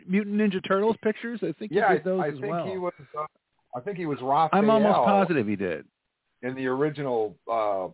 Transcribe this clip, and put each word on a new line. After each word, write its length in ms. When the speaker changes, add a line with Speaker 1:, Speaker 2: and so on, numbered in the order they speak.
Speaker 1:
Mutant 300
Ninja 300
Turtles 360
pictures? 400
I 160
think 140
Speaker 2:
Yeah, 200
Speaker 1:
he 60
did 80
Speaker 2:
I, 40
Speaker 1:
those 100
Speaker 2:
I 80
Speaker 1:
as 60
Speaker 2:
think 180
Speaker 1:
well. 140
Speaker 2:
he 100
was, 160
uh, 60
I 60
think 160
he 80
was 160
Raphael 400
Speaker 1:
I'm 80
almost 280
positive 400
he 100
did. 300
Speaker 2:
in 120
the 120
original, 680
uh, 440